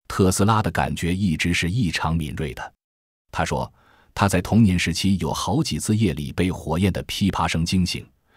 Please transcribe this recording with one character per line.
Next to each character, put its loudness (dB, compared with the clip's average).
特 4
斯 2
拉 4
的 0
感 -2
觉 -2
一 2
直 0
是 -2
异 0
常 -2
敏 -4
锐 -6
的。 -12
他 -2
说， -4
他 0
在 2
童 4
年 6
时 0
期 2
有 -2
好 -2
几 -4
次 0
夜 2
里 -8
被 0
火 -4
焰 2
的 -4
噼 0
啪 0
声 0
惊 2
醒， -8